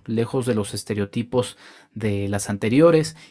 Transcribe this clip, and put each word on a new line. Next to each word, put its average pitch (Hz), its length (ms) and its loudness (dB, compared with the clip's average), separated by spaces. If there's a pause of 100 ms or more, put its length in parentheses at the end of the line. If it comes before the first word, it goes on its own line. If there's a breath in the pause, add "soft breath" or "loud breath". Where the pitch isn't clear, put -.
lejos 117 400 -2
de 123 100 0
los 104 180 -4
estereotipos 110 840 -4 (360 soft breath)
de 101 360 -2
las 101 200 -4
anteriores, 147 680 4 (140)